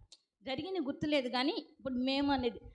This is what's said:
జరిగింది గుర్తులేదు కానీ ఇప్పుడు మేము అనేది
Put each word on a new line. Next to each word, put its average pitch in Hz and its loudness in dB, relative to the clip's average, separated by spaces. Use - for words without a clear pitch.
జరిగింది 320 -4
గుర్తులేదు 285 0
కానీ 254 2
ఇప్పుడు - -6
మేము 269 2
అనేది 247 2